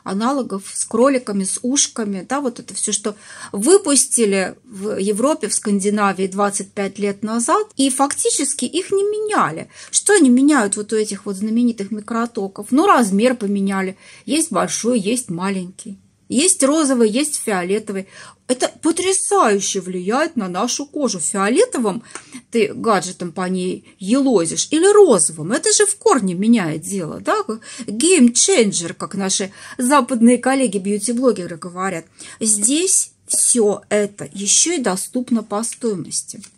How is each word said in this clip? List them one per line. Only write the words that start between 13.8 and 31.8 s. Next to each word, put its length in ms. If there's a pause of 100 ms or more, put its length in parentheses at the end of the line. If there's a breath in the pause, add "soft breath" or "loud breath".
Есть 260
большой, 480
есть 300
маленький. 680 (300)
Есть 360
розовый, 440
есть 280
фиолетовый. 720 (400 loud breath)
Это 200 (140)
потрясающе 1000
влияет 540
на 140
нашу 380
кожу. 340
Фиолетовым 800 (480 loud breath)
ты 240
гаджетом 560
по 180
ней 520
елозишь 720
или 200
розовым. 600
Это 200
же 140
в 100
корне 380
меняет 480
дело, 380
да? 160 (500 loud breath)
Геймченджер, 1080
как 200
наши 380 (260 loud breath)
западные 600
коллеги-бьюти-блогеры 1200
говорят. 480 (340 loud breath)